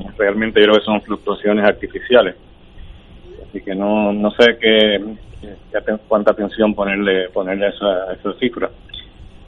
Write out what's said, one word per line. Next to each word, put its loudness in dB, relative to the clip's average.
realmente, 0
yo 6
creo 6
que -6
son -2
fluctuaciones -2
artificiales. 2
Así -12
que -6
no, 0
no 0
sé 4
qué, 4
qué -10
aten-, -6
cuánta 2
atención 0
ponerle, -2
ponerle -4
a 0
esa, -4
a -8
esa -10
cifra. -4